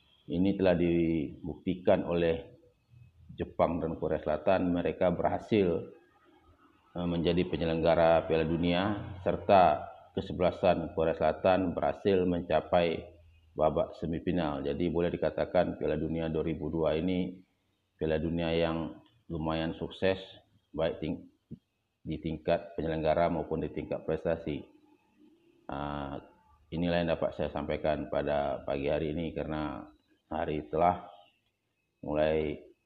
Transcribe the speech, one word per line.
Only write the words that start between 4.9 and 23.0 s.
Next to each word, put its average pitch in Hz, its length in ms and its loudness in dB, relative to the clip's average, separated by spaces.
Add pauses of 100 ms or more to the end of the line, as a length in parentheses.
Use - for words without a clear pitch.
berhasil 85 640 2 (1160)
eh, 87 120 -2
menjadi 85 400 2
penyelenggara 82 800 4
Piala 80 160 2
Dunia, 87 380 2 (420)
serta 92 640 6 (240)
kesebelasan 85 800 0
Korea 80 240 0
Selatan 90 560 2
berhasil 87 560 2
mencapai 85 720 2 (560)
babak 76 440 2
semifinal. 80 640 -2
Jadi, 73 240 -2
boleh 82 240 0
dikatakan 82 680 0
Piala 76 160 0
Dunia 80 320 -4
dua 78 160 -2
ribu 78 240 -4
dua 78 280 0
ini 90 400 -2 (600)
Piala 78 220 0
Dunia 82 340 -2
yang 80 460 0 (320)
lumayan 80 480 -2
sukses, 95 400 0 (560)
baik 80 240 0
ting-, - 300 -6 (720)
di - 160 -6
tingkat 85 560 -2
penyelenggara 80 560 0